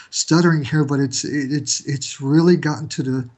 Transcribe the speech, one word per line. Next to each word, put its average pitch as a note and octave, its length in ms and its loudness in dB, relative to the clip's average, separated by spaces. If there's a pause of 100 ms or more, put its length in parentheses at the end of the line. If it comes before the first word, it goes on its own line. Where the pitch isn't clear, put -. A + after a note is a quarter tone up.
(100)
stuttering D#3+ 540 2
here, D3+ 200 0
but C#3 160 0
it's, C#3 240 -2
it, C#3 280 -4
it's, C#3 340 -4
it's - 340 -6
really D#3+ 360 4
gotten D3+ 320 -4
to C3+ 140 -6
the C3 360 -4